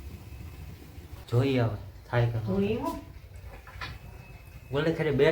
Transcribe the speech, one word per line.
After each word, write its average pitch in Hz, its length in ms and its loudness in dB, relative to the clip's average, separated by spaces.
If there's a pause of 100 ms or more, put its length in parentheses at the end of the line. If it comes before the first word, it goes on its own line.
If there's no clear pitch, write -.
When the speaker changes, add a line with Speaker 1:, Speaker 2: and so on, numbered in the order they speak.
(1300)
Speaker 1:
જોઈએ 127 300 6
હવે, 104 160 2 (320)
થાય 120 160 4
કે 117 120 2
ન 107 80 -2
Speaker 2:
જોઈએ 202 320 2
Speaker 1:
થાય. 277 80 -2
Speaker 2:
હો. 339 60 -2 (1800)
Speaker 1:
ઓલે 151 220 2
ખેરે 156 180 2
બે 135 200 6